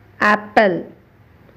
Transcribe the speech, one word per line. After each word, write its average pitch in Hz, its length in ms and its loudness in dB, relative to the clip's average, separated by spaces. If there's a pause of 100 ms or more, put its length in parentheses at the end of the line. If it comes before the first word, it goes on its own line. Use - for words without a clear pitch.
(220)
ಆಪಲ್. 208 640 0 (720)